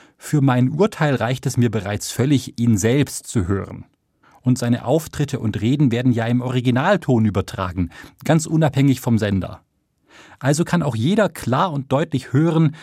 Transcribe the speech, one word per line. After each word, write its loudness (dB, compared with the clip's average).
Für -2
mein 4
Urteil 0
reicht -4
es -2
mir 2
bereits -6
völlig, -2
ihn 2
selbst 0
zu -2
hören. -6
Und 2
seine -2
Auftritte -2
und -4
Reden 2
werden 0
ja 0
im 0
Originalton 2
übertragen, -2
ganz 2
unabhängig 2
vom 0
Sender. -2
Also 2
kann 0
auch -2
jeder 2
klar -2
und -4
deutlich -2
hören, 2